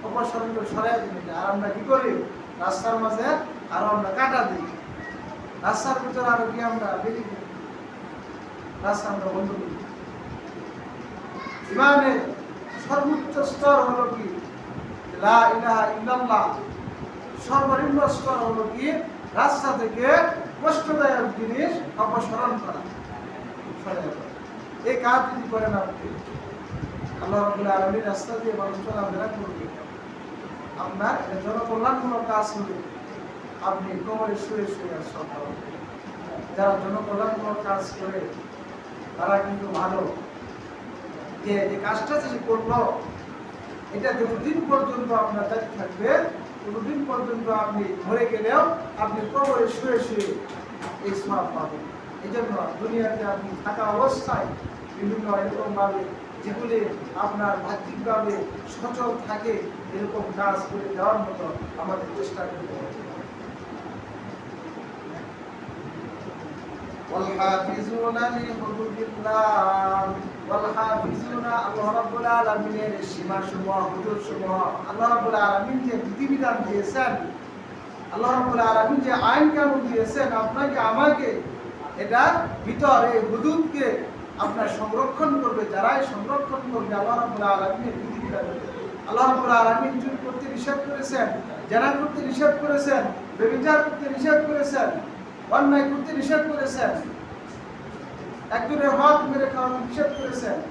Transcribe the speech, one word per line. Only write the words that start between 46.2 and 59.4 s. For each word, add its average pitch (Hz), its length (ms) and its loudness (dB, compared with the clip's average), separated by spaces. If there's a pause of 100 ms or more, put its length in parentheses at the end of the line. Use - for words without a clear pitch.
ততদিন 226 420 -2
পর্যন্ত 233 420 -2
আপনি 208 340 2 (240)
মরে 233 180 4
গেলেও 240 500 4 (240)
আপনি 214 340 0
কোমরে 262 340 4
শুয়ে 247 320 2
শুয়ে - 360 0 (680)
এই 202 120 0
সওয়াব 196 300 0 (100)
পাবেন। - 240 -4 (440)
এই 202 80 -6
জন্য 220 360 -2 (120)
দুনিয়াতে 220 440 0
আপনি 196 260 -2 (160)
থাকা 208 180 -2
অবস্থায় 233 600 2 (500)
বিভিন্ন 208 420 0
এরকমভাবে 196 600 0 (460)
যেগুলি 226 400 0 (300)
আপনার 202 420 0
বাহ্যিকভাবে 208 760 -2 (380)
সচল 240 460 -4 (120)
থাকে, 214 240 -2 (420)